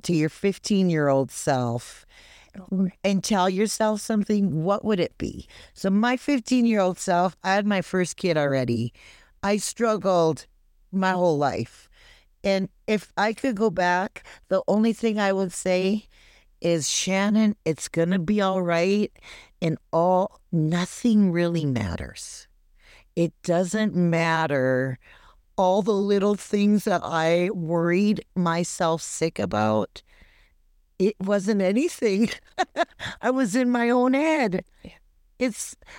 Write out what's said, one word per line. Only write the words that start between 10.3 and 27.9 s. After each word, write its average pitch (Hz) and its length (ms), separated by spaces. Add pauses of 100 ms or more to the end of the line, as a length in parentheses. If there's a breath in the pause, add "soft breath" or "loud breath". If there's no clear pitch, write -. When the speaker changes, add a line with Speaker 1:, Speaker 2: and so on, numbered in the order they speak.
Speaker 1:
my 190 220
whole 175 260
life. 117 500 (540 soft breath)
And 190 260 (200)
if 214 280
I 214 180
could 262 200
go 214 160
back, 180 560 (220 loud breath)
the - 180
only 214 260
thing 214 280
I 196 120
would 190 200
say 185 560 (520 soft breath)
is, 170 280
"Shannon, 208 640 (100)
it's - 220
gonna 170 320
be 202 220
all 190 220
right." 180 500 (500 loud breath)
And 160 160 (140)
all, 180 480 (100)
nothing 175 800
really 170 340
matters. - 840 (680 soft breath)
It 170 180 (120)
doesn't 185 500
matter 160 1040 (580 soft breath)
all 190 260
the 208 100
little 202 420
things 208 480
that 180 220
I 170 500
worried 175 720 (100)